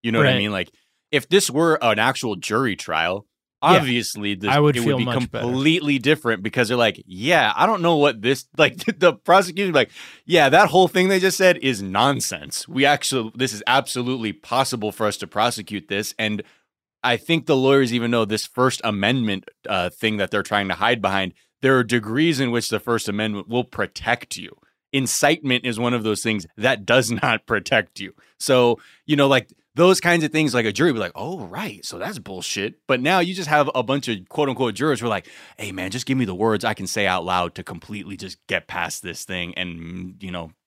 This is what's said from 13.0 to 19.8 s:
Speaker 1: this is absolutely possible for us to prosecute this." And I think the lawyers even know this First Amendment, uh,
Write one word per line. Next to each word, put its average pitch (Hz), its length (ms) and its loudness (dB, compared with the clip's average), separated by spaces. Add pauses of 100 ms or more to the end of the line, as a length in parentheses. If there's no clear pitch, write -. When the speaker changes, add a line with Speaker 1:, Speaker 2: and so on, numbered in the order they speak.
Speaker 1:
this 123 200 -4
is 104 120 -12
absolutely 123 680 -2
possible 120 580 -2
for 107 140 -2
us - 120 -2
to 98 80 -10
prosecute 104 640 -2
this." 101 300 -4
And 107 240 -4 (600)
I 120 140 2
think 156 300 -2
the 147 100 4
lawyers 131 380 4
even 117 160 -2
know 117 140 2
this 107 220 -4
First 127 380 0
Amendment, 107 640 -2 (200)
uh, 90 220 -2